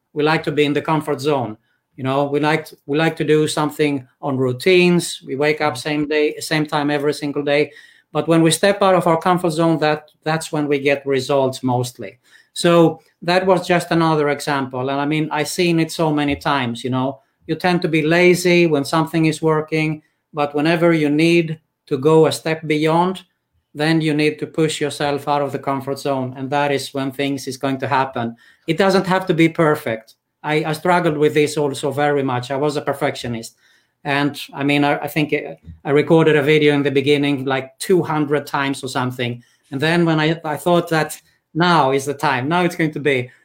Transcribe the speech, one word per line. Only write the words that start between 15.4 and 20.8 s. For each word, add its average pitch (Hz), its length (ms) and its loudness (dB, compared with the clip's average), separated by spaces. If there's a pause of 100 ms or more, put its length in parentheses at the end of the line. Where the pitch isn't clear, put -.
seen 170 300 0
it 160 120 0
so 160 200 0
many 147 240 0
times, 127 480 -4
you 127 60 -4
know, 131 320 -2 (260)
you 160 80 -2
tend 175 260 0
to 180 60 -2
be 156 140 0
lazy 175 640 4
when 139 200 2
something 160 400 0
is 156 160 0
working, 156 600 -2 (320)
but 147 220 -2
whenever 170 380 2